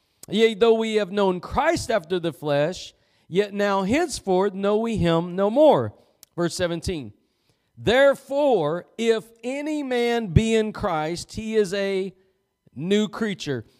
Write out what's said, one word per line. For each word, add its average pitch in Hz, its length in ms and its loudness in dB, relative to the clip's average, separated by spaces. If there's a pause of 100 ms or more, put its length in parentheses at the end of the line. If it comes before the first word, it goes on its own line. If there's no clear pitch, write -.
(280)
yea, 226 240 2
though 226 220 4
we 220 220 0
have 202 140 0
known 190 300 0
Christ 285 500 -2
after 185 300 -2
the 160 140 -4
flesh, 147 580 -2 (360)
yet 196 260 -2
now 202 300 0
henceforth 202 680 0
know 196 240 0
we 220 220 -2
him 170 380 0
no 196 120 2
more." 220 460 4 (420)
Verse 170 180 -2
seventeen, 165 600 -6 (640)
"Therefore, 247 1080 2 (140)
if 226 260 2 (180)
any 294 400 -4
man 240 440 -2
be 214 280 2
in 214 180 0
Christ, 165 640 -6
he 220 220 -6
is 202 160 0
a 196 400 -4 (640)
new 196 340 0
creature. 147 560 -6 (160)